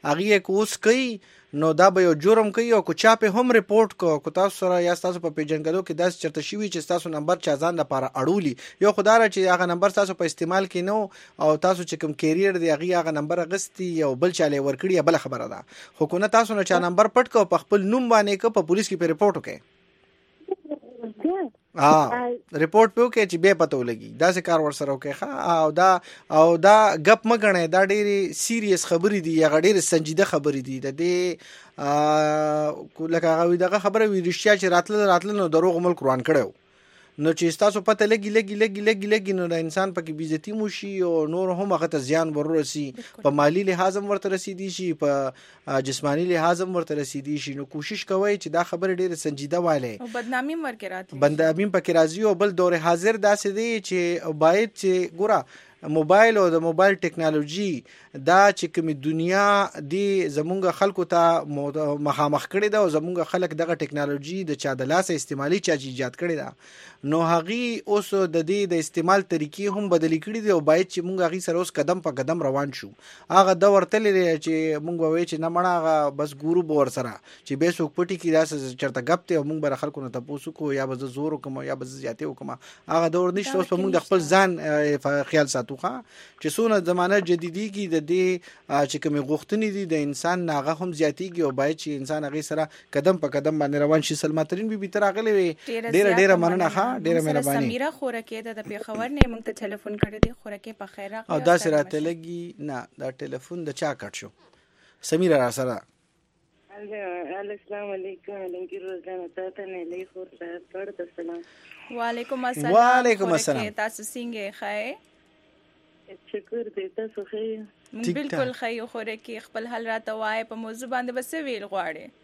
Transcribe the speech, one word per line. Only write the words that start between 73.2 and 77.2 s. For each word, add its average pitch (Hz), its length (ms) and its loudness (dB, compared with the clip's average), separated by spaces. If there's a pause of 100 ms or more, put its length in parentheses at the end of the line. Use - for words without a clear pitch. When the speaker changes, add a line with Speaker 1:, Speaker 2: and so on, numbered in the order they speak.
Speaker 1:
هغه 190 160 6 (100)
دور 196 300 6
تللی 214 240 2
دی 180 80 2 (200)
چې 156 400 -2
مونږ 170 180 -4
به 156 100 2
وایو 170 180 0
چې 160 140 -6
نه 165 100 -2
مړه 180 220 2
هغه 156 420 2
بس 147 240 -4
ګورو 170 180 2 (100)
به 147 100 4
ورسره، 127 320 -2 (320)